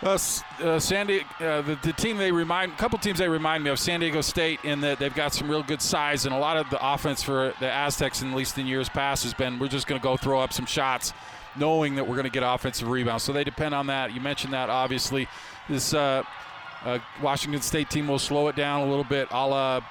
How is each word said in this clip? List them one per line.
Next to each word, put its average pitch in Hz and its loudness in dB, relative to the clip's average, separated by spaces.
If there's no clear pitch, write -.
Uh, 190 4
s-, - 0
uh, 165 4
Sandy, 196 2
uh, 156 2
the, 147 -2
the 160 0
team 214 0
they 190 4
remind, 170 2
couple 233 0
teams 190 0
they 180 4
remind 160 2
me 147 2
of, 131 2
San 175 0
Diego 160 2
State, 160 0
in 147 0
that 143 2
they've 139 0
got 147 0
some 147 -2
real 151 0
good 139 -2
size, 147 2
and 135 0
a - 2
lot 151 2
of 151 0
the 139 0
offense 143 -2
for 135 2
the 127 0
Aztecs, 139 0
at 135 -4
least 131 -2
in 135 -2
years 131 0
past, 139 0
has 120 -4
been, 127 -2
"We're 135 -2
just 131 -2
gonna 135 -2
go 131 2
throw 135 2
up 131 0
some 123 -4
shots, 131 0
knowing 147 2
that 135 0
we're 120 -2
gonna 131 0
get 127 0
offensive 123 0
rebounds." 120 0
So 143 -2
they 143 2
depend 147 -2
on 143 0
that. 131 -2
You 123 -6
mentioned 139 -4
that, 127 0
obviously. 127 0
This, 143 0
uh, 139 2
uh, 123 0
Washington 143 0
State 151 0
team 151 0
will 139 2
slow 147 2
it 143 -4
down 143 0
a 139 2
little 139 2
bit, 135 0
a 131 2
la 131 2